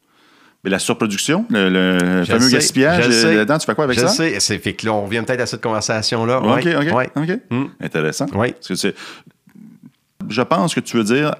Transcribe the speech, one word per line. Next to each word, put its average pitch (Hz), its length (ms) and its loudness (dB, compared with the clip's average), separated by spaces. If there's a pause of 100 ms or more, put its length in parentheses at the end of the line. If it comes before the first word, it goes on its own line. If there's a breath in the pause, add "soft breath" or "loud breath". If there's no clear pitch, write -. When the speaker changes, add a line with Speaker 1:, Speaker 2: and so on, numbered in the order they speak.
(640 soft breath)
Speaker 1:
Mais 98 80 -2
la 95 80 0
surproduction, 120 720 -2
le, 98 180 4
le 92 540 2
Speaker 2:
Je - 80 -2
Speaker 1:
fameux 117 80 4 (100)
Speaker 2:
sais, 123 60 4
Speaker 1:
gaspillage, 147 480 2
Speaker 2:
je 120 60 4
Speaker 1:
euh, 117 120 4
Speaker 2:
sais. 110 140 4
Speaker 1:
là-dedans, 110 240 2
tu - 80 -8
fais 107 80 0
quoi 156 80 0
avec 127 160 0
Speaker 2:
Je 160 80 2
Speaker 1:
ça ? - 0 -
Speaker 2:
sais. 185 320 0
C'est, 101 180 0
fait 98 160 -4
que 107 140 -6
là, 110 60 0
on 104 120 -2
revient 113 180 -4
peut-être 123 180 -2
à 117 40 -2
cette 113 160 -8
conversation-là. 113 800 -2
Speaker 1:
Ok, 120 240 2
Speaker 2:
Ouais, 170 100 0
Speaker 1:
OK, 147 200 0
Speaker 2:
ouais. 127 200 0
Speaker 1:
ok. 165 240 -4 (120)
Speaker 2:
Hmm. 127 140 -2 (140)
Speaker 1:
Intéressant. 78 540 -4
Speaker 2:
Oui. 117 200 0
Speaker 1:
Parce - 160 -14
que 95 60 -6
c'est, 98 200 -2 (1300 loud breath)
je 107 140 -2
pense 170 320 0
que 135 60 -4
tu - 180 -4
veux 113 60 2
dire 143 360 0